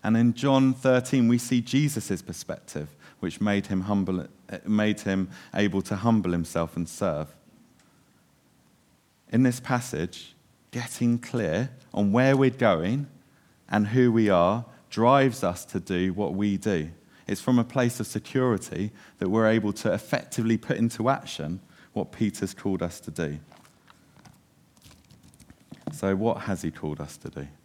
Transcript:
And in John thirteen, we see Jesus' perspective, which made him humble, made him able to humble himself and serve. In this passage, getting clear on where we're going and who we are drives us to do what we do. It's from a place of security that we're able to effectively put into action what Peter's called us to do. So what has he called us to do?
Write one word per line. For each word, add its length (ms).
And 140
in 160
John 400
thirteen, 560
we 80
see 240
Jesus' 600
perspective, 680
which 180
made 280
him 140
humble, 460
made 340
him 300
able 280
to 120
humble 380
himself 420
and 140
serve. 440
In 120
this 180
passage, 760
getting 460
clear 520
on 180
where 240
we're 140
going 580
and 180
who 240
we 180
are 360
drives 560
us 180
to 160
do 320
what 220
we 240
do. 320
It's 120
from 200
a 40
place 380
of 60
security 840
that 100
we're 180
able 260
to 200
effectively 640
put 180
into 320
action 540
what 180
Peter's 420
called 280
us 200
to 100
do. 260
So 200
what 260
has 220
he 100
called 280
us 180
to 120
do? 180